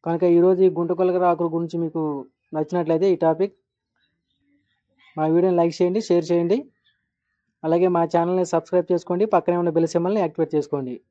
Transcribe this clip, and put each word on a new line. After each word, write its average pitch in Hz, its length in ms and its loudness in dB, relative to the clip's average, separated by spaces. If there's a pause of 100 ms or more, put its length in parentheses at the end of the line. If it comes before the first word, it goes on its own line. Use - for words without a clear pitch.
కనుక 165 200 -2 (120)
ఈరోజు 180 320 4
ఈ - 100 6
గుంటకల 170 320 0 (220)
ఆకుల 170 240 -2
గురించి 170 280 -4
మీకు 160 180 -6 (540)
నచ్చినట్లయితే 160 580 -2
ఈ 165 120 -2
టాపిక్, 160 280 0 (1600)
మా 156 160 0
వీడియోని 175 260 2
లైక్ 170 180 0
చేయండి, 180 300 0
షేర్ 175 220 2
చేయండి. 170 280 0 (1040)
అలాగే 170 320 2
మా 170 60 2 (120)
ఛానల్ని 175 400 0
సబ్స్క్రైబ్ 175 380 -2
చేసుకోండి, 180 420 -2
పక్కనే 175 280 0
ఉన్న 170 140 0
బెల్ 165 180 2
సింబల్ని 185 300 0
యాక్టివేట్ 156 320 -4
చేసుకోండి. 139 400 -4 (160)